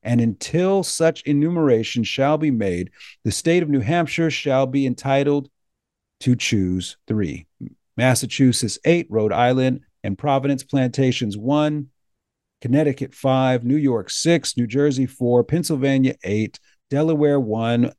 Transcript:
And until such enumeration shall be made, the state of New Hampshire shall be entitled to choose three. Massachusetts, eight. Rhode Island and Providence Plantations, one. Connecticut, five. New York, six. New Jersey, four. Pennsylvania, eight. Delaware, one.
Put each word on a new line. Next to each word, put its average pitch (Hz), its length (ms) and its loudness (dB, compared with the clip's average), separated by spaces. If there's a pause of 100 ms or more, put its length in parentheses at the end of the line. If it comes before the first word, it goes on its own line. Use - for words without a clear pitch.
And 120 180 2
until 175 600 0
such 160 400 0
enumeration 143 800 0
shall 139 320 0
be 151 140 0
made, 95 400 -2 (340)
the 110 80 0
state 170 300 2
of 156 80 -2
New 139 100 2
Hampshire 160 500 0
shall 135 360 0
be 135 180 -2
entitled 139 640 0 (720)
to 123 160 2
choose 92 720 -2
three. 85 400 -4 (500)
Massachusetts, 123 880 0
eight. 170 240 2
Rhode 107 240 0
Island 127 480 2 (240)
and 98 140 -4
Providence 139 440 -2
Plantations, 127 760 -2
one. 147 500 -2 (720)
Connecticut, 135 540 0
five. 131 500 0
New 127 120 0
York, 131 340 -2
six. - 480 -2
New 120 80 0
Jersey, 135 400 0
four. 120 360 0
Pennsylvania, 135 800 0
eight. 104 380 -4 (300)
Delaware, 147 500 2
one. 117 580 0